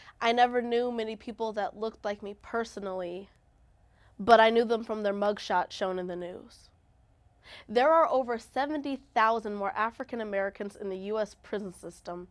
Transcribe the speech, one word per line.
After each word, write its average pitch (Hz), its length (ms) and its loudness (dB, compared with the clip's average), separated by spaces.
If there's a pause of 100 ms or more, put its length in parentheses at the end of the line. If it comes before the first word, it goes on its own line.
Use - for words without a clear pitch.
(200)
I 233 140 4
never 247 280 4
knew 240 300 0
many 226 240 -6
people 220 380 -8
that 208 260 -6
looked 220 240 -6
like 208 180 -4
me 208 200 -12
personally, 196 880 -8 (880)
but 220 200 8
I 226 100 8
knew 233 160 4
them 226 180 0
from 220 180 -6
their 202 120 0
mugshot 202 580 -2
shown 185 260 -4
in 180 100 -6
the 180 80 -8
news. 175 540 -14 (1000)
There 247 220 4
are 320 160 6
over 240 300 0
seventy 277 600 -4 (180)
thousand 220 400 2
more 196 160 -4
African 233 480 -6
Americans 202 560 -6
in 202 140 -10
the 190 80 -6
U 202 220 -4
S 208 220 -6
prison 202 320 -8
system 175 580 -14